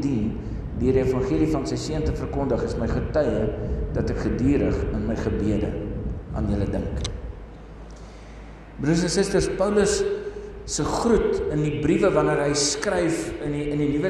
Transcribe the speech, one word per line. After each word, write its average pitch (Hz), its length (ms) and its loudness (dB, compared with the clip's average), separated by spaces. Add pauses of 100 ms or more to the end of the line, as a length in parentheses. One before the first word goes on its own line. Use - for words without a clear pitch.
dien, 117 340 0 (420)
deur 127 160 4
die 131 80 4
evangelie 131 480 2
van 135 160 0
sy 127 80 -2
seun 156 320 -2
te - 80 0
verkondig, 131 480 0
is - 160 -2
my 117 80 0
getuie 113 600 2 (460)
dat - 160 0
ek - 180 -2
gedurig 143 500 2 (140)
in 107 140 -2
my 113 80 0
gebede 104 580 0 (640)
aan 107 160 0
julle 101 200 0
dink." - 400 -2 (1700)
Broers 165 240 4
en 180 80 2
susters, 185 460 2
Paulus 208 460 4 (640)
se - 160 -2
groet - 580 2 (100)
in 151 120 0
die 151 160 0
briewe 190 320 4
wanneer 151 320 4
hy 143 160 2
skryf 175 680 0 (160)
in 147 100 -2
die, 147 160 -2
in 147 80 0
die 147 140 2
Nuwe 160 160 0